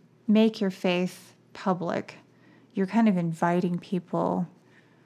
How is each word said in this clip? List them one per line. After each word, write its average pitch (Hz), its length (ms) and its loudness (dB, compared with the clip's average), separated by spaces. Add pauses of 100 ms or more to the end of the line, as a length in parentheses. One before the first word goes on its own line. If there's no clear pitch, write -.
(280)
make 220 320 4
your 196 120 0
faith 180 640 -4 (180)
public, - 640 -4 (580)
you're 196 140 -2
kind 220 200 2
of 202 80 4
inviting 175 600 -2
people 175 680 -4 (580)